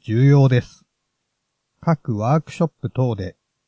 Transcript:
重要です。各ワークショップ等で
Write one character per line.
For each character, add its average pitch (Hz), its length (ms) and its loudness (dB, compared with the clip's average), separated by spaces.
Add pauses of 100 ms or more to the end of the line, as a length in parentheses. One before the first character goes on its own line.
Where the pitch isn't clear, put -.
重 117 240 0
要 139 240 4
で 123 100 2
す。 - 240 -12 (960)
各 139 380 -4
ワ 120 200 0
ー 156 40 -8
ク - 100 -18
シ - 120 -4
ョ - 20 -2
ッ - 20 -2 (140)
プ 110 80 -8
等 123 260 -4
で 95 180 -12 (340)